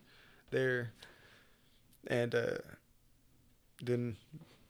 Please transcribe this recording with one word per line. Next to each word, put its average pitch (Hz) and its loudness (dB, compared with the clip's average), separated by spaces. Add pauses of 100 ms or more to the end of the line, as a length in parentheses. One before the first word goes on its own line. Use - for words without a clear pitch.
(500)
there. 127 2 (1120)
And, 120 2
uh, - 2 (1200)
then 120 0 (540)